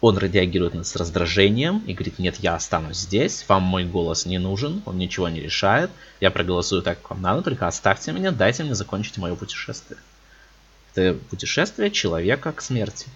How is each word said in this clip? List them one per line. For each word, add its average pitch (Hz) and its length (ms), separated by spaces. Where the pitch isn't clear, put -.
он 107 160
реагирует 90 560
на-, 85 100
с - 120
раздражением 98 880
и 95 80
говорит: 87 240
«Нет, 90 220
я 87 160
останусь 80 420
здесь, 104 500
вам 98 140
мой 92 220
голос 85 420
не 92 120
нужен, 113 460
он 92 140
ничего 90 320
не 82 100
решает, 101 480
я 95 100
проголосую 90 520
так, 85 180
как - 120
вам 92 100
надо, 98 180
только 139 260
оставьте 98 460
меня, 185 200
дайте 120 320
мне 143 100
закончить 101 420
мое 90 180
путешествие». - 640
Это 92 220
путешествие 190 600
человека 110 600
к - 80
смерти. 110 560